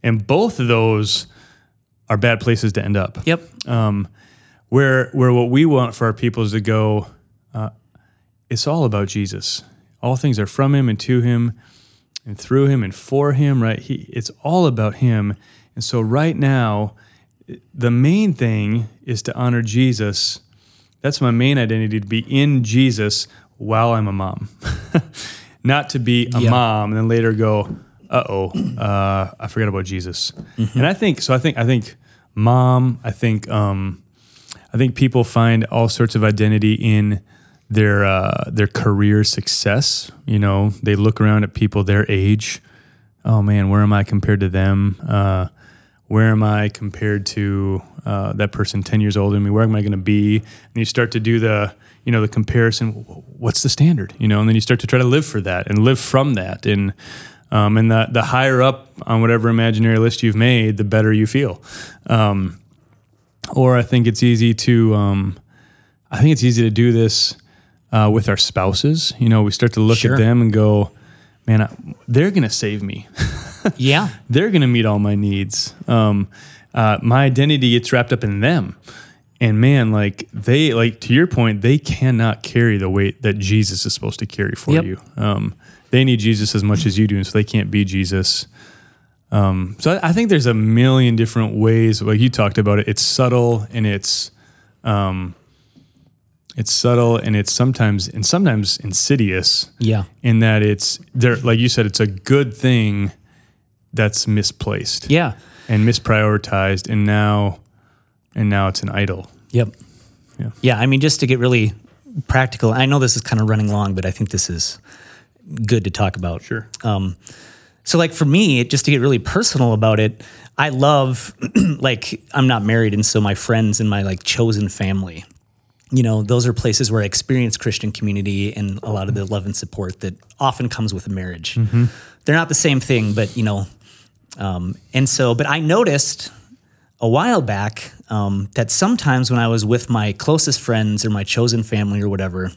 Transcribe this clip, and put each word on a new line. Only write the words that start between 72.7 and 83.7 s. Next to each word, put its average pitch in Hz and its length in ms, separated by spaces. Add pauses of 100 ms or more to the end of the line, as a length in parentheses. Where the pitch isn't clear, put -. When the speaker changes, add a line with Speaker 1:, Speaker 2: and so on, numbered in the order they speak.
Speaker 1:
me." 98 240 (100)
<laughs> - 0 (600)
Speaker 2:
Yeah. 143 320 (200)
Speaker 1:
They're 160 220
gonna 151 160
meet 117 180
all 104 140
my 104 160
needs. 101 580 (140)
Um, 107 400 (460)
uh, 110 280
my 123 220
identity 135 480
gets 117 220
wrapped 120 180
up 120 100
in 101 200
them. 110 340 (640)
And 110 220
man, 127 320
like, 104 400
they, 127 400
like, 117 280
to - 120
your 165 140
point, 113 340
they 127 160
cannot 117 640
carry 117 340
the 95 120
weight 98 320
that 107 180
Jesus 98 460